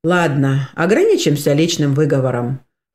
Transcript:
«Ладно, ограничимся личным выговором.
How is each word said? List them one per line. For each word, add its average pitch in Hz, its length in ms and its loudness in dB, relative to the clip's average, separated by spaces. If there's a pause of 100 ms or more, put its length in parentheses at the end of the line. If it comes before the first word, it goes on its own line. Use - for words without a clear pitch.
«Ладно, 143 680 0
ограничимся 175 800 0
личным 151 400 0
выговором. 131 640 -2 (340)